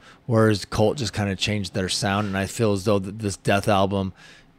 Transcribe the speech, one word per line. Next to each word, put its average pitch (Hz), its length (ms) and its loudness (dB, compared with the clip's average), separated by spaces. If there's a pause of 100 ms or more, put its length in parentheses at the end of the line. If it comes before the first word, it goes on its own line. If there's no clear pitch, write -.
(260)
whereas 110 400 4
Cult 107 320 2
just 110 160 -6
kinda 101 200 -2
changed 104 380 -4
their 92 160 -2
sound. 101 380 -2
And 95 100 -6
I 98 80 -2
feel 104 300 0
as 92 100 -4
though 104 140 4
that 98 220 -8
this 101 180 -4
Death 101 300 0
album 98 440 2 (460)